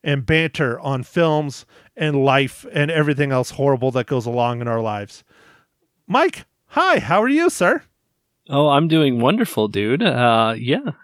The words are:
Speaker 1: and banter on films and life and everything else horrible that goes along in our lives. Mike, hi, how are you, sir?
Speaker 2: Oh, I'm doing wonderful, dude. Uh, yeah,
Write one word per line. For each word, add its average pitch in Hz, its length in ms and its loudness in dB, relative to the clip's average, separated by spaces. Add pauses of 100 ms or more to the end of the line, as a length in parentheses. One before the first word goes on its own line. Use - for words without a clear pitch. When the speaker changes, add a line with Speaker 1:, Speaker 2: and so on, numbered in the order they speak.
Speaker 1:
and 139 220 -4
banter 156 540 -2
on 135 240 -6
films 151 640 -2 (280)
and 147 300 0
life 135 480 0
and 147 160 0
everything 147 420 0
else 127 200 -2
horrible 131 400 0
that 123 160 -4
goes 127 180 -4
along 120 360 -2
in 120 60 -6
our 113 140 -2
lives. 107 420 -8 (840)
Mike, 294 380 0 (240)
hi, 349 280 2
how 180 240 0
are 240 80 0
you, 311 220 2
sir? 208 320 0 (680)
Speaker 2:
Oh, 143 200 2
I'm 143 180 4
doing 147 320 2
wonderful, 131 480 0
dude. 104 340 -2
Uh, 120 560 2
yeah, 151 360 -4 (100)